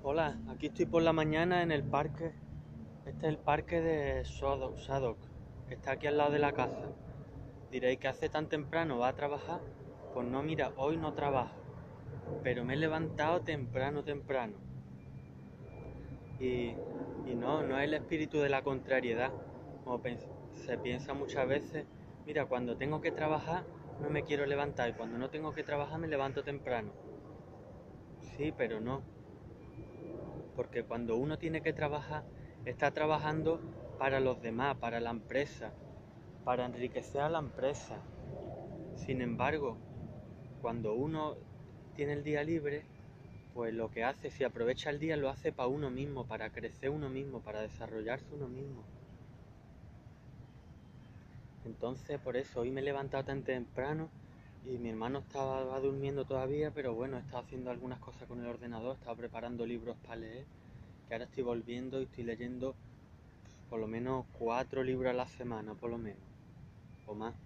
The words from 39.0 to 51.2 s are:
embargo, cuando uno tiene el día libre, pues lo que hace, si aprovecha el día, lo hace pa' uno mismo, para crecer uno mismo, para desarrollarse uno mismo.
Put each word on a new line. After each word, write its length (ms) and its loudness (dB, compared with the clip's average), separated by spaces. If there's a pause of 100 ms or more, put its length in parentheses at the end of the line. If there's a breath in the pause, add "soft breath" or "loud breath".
embargo, 560 2 (840)
cuando 320 0
uno 420 0 (600)
tiene 180 0
el 100 0
día 200 4
libre, 400 2 (720)
pues 200 0
lo 180 0
que 120 0
hace, 260 0
si 140 0
aprovecha 460 2
el 100 0
día, 180 2
lo 120 2
hace 220 0
pa' 160 0
uno 220 2
mismo, 360 -2
para 240 -4
crecer 400 -2
uno 200 0
mismo, 320 -4
para 200 -4
desarrollarse 720 -4
uno 140 -6
mismo. 360 -8 (2750)